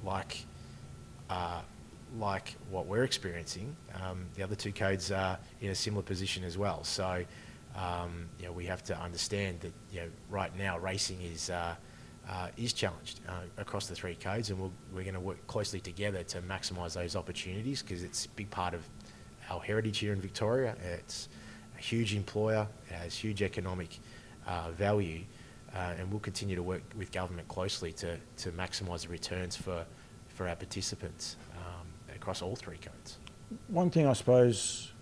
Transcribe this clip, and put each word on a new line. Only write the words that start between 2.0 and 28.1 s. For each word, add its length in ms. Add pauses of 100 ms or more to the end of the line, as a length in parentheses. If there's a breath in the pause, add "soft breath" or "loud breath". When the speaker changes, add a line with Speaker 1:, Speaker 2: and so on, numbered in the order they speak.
Speaker 1:
like 380 (160)
what 160
we're 160
experiencing, 720 (260)
um, 240 (100)
the 60
other 140
two 160
codes 400
are 260 (240 loud breath)
in 80
a 60
similar 260
position 420
as 140
well. 260
So, 400 (520 loud breath)
um, 520 (120)
you 60
know, 60
we 140
have 200
to 140
understand 600
that, 140 (180)
you 80
know, 80 (240)
right 260
now 220
racing 420
is, 300
uh, 240 (520 loud breath)
uh, 200 (100)
is 160
challenged, 540
uh, 140 (160)
across 300
the 80
three 200
codes, 340
and 100
we'll, 120 (220)
we're 100
gonna 160
work 280
closely 320
together 440
to 180
maximise 520
those 220
opportunities, 680
'cause 220
it's 220
a 40
big 200
part 240
of 80 (680 loud breath)
our 120
heritage 380
here 140
in 80
Victoria. 640
It's 460 (480 loud breath)
a 40
huge 340
employer, 520 (220)
it 40
has 220
huge 260
economic, 580 (480 loud breath)
uh, 240
value, 520 (500 loud breath)
uh, 240
and 140
we'll 80
continue 360
to 80
work 180 (140)
with 160
government 360
closely 460
to, 240 (200)